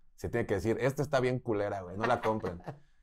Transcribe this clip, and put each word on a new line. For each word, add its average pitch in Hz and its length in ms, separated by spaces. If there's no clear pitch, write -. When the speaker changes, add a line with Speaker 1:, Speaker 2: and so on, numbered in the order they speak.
Speaker 1:
Se 92 140
tiene 117 180
que 104 80
decir, 104 240
"Esta 135 240
está 131 160
bien 127 200
culera, 101 420
güey, 90 160
no 110 80
la 117 160
compren". 101 400
Speaker 2:
<laughs> - 300